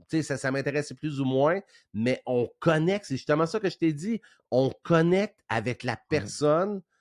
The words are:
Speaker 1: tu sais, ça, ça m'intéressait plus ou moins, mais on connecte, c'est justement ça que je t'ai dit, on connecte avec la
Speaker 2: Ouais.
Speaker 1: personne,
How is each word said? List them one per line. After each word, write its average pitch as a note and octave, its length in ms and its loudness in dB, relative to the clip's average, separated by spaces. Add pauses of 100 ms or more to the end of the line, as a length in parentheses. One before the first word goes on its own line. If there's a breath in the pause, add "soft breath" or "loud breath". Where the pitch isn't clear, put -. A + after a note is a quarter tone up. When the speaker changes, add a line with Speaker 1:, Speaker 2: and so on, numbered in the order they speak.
Speaker 1:
tu D#3+ 80 0
sais, D3+ 40 0
ça, C#3 140 -4
ça C3 140 -4
m'intéressait C#3 440 -4
plus C#3+ 260 -6
ou C3+ 40 0
moins, C#3+ 360 2 (340 soft breath)
mais A#2+ 320 0
on B2 320 0
connecte, E3 480 2
c'est C3+ 100 -6
justement D3+ 300 0
ça G#3+ 140 -4
que F#3 100 -2
je - 80 -14
t'ai D#3+ 140 2
dit, F#3+ 280 -4 (300 soft breath)
on B2+ 200 2 (120)
connecte E3+ 560 2 (100)
avec A2+ 360 -4
la B2 80 -2
Speaker 2:
Ouais. A2 60 -6 (120)
Speaker 1:
personne, D#3 720 0 (180)